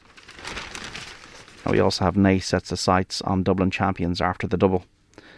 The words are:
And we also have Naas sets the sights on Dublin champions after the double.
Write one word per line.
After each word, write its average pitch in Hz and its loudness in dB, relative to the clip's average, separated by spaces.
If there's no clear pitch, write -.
And - 0
we 110 4
also 98 0
have 92 2
Naas 95 4
sets - -2
the 87 -2
sights - 0
on 95 0
Dublin 95 2
champions 92 -2
after 90 -2
the 90 0
double. 92 2